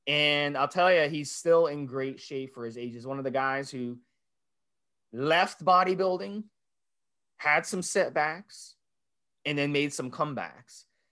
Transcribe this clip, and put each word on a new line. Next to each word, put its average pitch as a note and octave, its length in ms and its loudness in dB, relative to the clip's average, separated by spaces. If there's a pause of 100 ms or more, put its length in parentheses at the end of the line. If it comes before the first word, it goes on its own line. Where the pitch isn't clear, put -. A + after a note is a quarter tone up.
and D3 520 2
I'll C#3+ 100 2
tell F3+ 240 4
you, D#3 160 6
he's D3 240 -6
still E3 360 4
in D3 180 -6
great C3+ 340 -6
shape C3+ 320 -10
for A#2 140 -10
his A2+ 100 -10
age. A#2+ 160 -8
He's A#2 140 -14
one C3+ 120 -6
of C3 60 -4
the C3 60 -2
guys C3+ 400 -2
who B2 280 -8 (1120)
left D#3+ 520 0
bodybuilding, F#3 800 2 (920)
had D3 300 2
some F#3 160 -4
setbacks, D#3 960 -2 (680)
and D3 140 -2
then C#3+ 140 0
made C#3+ 200 0
some C3 160 -6
comebacks. A#2+ 760 -8 (280)